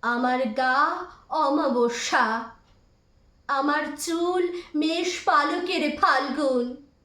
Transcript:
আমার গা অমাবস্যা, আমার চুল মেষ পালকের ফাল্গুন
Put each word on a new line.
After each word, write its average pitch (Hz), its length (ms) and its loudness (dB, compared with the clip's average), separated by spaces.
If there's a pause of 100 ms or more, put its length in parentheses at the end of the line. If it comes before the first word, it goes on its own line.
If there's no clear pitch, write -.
আমার 254 460 0
গা 277 580 0 (220)
অমাবস্যা, 247 1200 0 (960)
আমার 294 480 0
চুল 349 680 -2 (120)
মেষ 330 500 -2
পালকের 311 760 0
ফাল্গুন 269 760 0 (280)